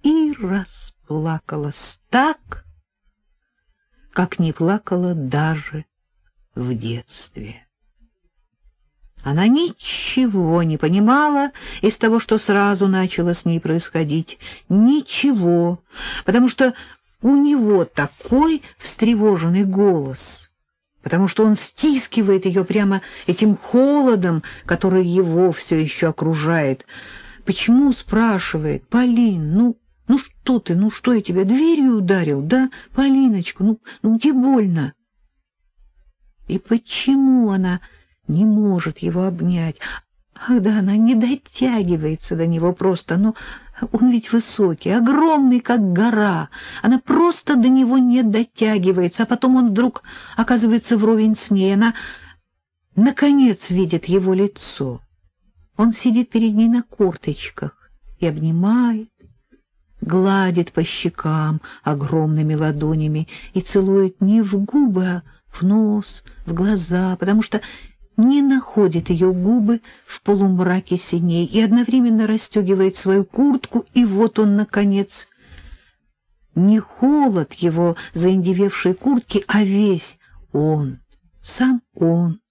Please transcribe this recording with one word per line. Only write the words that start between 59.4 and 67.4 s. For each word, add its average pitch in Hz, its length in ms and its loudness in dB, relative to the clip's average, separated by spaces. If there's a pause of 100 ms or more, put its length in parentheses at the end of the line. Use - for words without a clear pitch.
гладит 185 720 0
по 165 120 -2
щекам 156 800 -4 (220)
огромными 156 720 -2
ладонями 151 720 -4 (260)
и 190 80 -2
целует 190 600 0
не 208 200 2
в 202 140 -2
губы, 202 500 0
а 180 180 -6 (260)
в - 140 -8
нос, 208 600 0 (220)
в 165 80 -6
глаза, 185 640 -2
потому 202 260 0